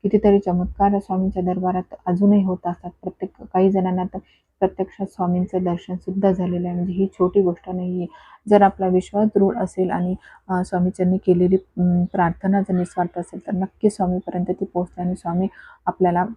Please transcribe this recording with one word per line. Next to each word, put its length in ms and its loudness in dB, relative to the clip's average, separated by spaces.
कितीतरी 360 4
चमत्कार 600 0
स्वामींच्या 440 -4
दरबारात 520 -4
अजूनही 380 4
होत 220 -4
असतात. 240 -8
प्रत्येक, 520 -12
काही 160 4
जणांना 340 0
तर 140 -10
प्रत्यक्षात 460 -4
स्वामींचं 580 -2
दर्शन 300 -4
सुद्धा 380 0
झालेलं 360 -2
आहे. 80 -6
म्हणजे 160 -4
ही 140 0
छोटी 360 0
गोष्ट 280 -2
नाहीये. 360 -4
जर 140 6
आपला 240 2
विश्वास 400 0
दृढ 300 2
असेल 340 -2
आणि, 240 -2
अ, 160 0
स्वामीचरणी 520 0
केलेली, 380 2
अं, 500 0
प्रार्थना 560 0
जर 120 -2
निस्वार्थ 460 -2
असेल 280 -10
तर 80 -6
नक्की 360 0
स्वामीपर्यंत 600 -2
ती 140 -4
पोहोचते 380 -6
आणि 120 -2
स्वामी 320 -2
आपल्याला 400 0